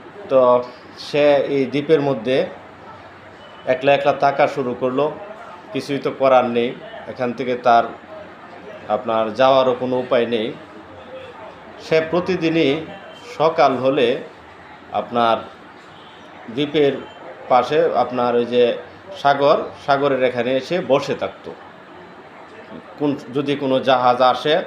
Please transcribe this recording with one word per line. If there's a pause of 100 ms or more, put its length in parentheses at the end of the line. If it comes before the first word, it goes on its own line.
(280)
তো (360)
সে
এই
দ্বীপের
মধ্যে (1200)
একলা
একলা
থাকা
শুরু
করলো। (600)
কিছুই
তো
করার
নেই, (340)
এখান
থেকে
তার (1040)
আপনার
যাওয়ারও
কোনো
উপায়
নেই। (1300)
সে (100)
প্রতিদিনই (540)
সকাল
হলে (720)
আপনার (1160)
দ্বীপের (560)
পাশে
আপনার
ওই
যে (400)
সাগর, (240)
সাগরের
এখানে
এসে
বসে
থাকতো। (1400)
কোন, (180)
যদি
কোনো
জাহাজ
আসে,